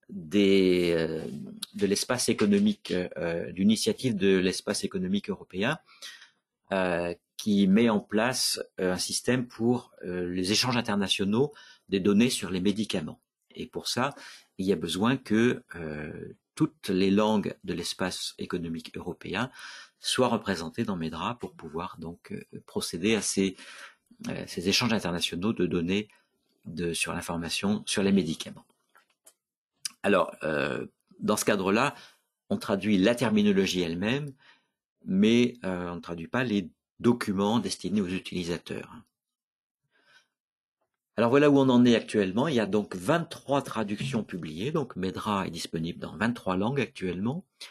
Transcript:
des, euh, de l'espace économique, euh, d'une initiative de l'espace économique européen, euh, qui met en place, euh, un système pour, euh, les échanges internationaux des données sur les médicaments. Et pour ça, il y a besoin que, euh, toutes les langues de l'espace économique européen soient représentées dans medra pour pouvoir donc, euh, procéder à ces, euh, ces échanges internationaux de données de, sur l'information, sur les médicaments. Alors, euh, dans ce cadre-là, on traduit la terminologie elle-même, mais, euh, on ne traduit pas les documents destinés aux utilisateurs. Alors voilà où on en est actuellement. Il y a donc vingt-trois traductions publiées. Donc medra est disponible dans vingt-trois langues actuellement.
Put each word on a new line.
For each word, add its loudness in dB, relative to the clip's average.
des, 4
euh, 0
de 0
l'espace 0
économique, 2
euh, -4
d'une 2
initiative 0
de 4
l'espace 0
économique -2
européen, -4
euh, 0
qui 2
met 6
en 2
place, -2
euh, 2
un -2
système -2
pour, -2
euh, -4
les -2
échanges 2
internationaux 0
des 0
données 4
sur -4
les -2
médicaments. -2
Et -10
pour -10
ça, -2
il -2
y 4
a 2
besoin 0
que, 2
euh, -10
toutes -4
les 4
langues 2
de -6
l'espace -6
économique -8
européen -8
soient 2
représentées -2
dans -4
medra -6
pour -12
pouvoir -10
donc, -14
euh, -14
procéder -2
à 2
ces, 0
euh, -6
ces -4
échanges 2
internationaux -2
de 0
données 0
de, -4
sur -4
l'information, -4
sur -2
les 4
médicaments. 0
Alors, 2
euh, -2
dans 0
ce -2
cadre-là, 2
on -2
traduit 0
la 6
terminologie 2
elle-même, -2
mais, 4
euh, -4
on -8
ne -10
traduit -10
pas -2
les -2
documents 2
destinés -2
aux -2
utilisateurs. -6
Alors 4
voilà 8
où 8
on 6
en 8
est 8
actuellement. 2
Il 0
y 4
a 0
donc -2
vingt-trois -2
traductions -4
publiées. -8
Donc -4
medra -2
est -6
disponible -6
dans -10
vingt-trois -2
langues 0
actuellement. -4